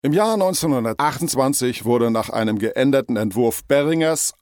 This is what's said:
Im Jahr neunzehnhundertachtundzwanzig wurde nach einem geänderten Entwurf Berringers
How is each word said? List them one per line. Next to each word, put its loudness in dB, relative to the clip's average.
Im 2
Jahr 2
neunzehnhundertachtundzwanzig -2
wurde 2
nach -2
einem -2
geänderten 0
Entwurf -2
Berringers 0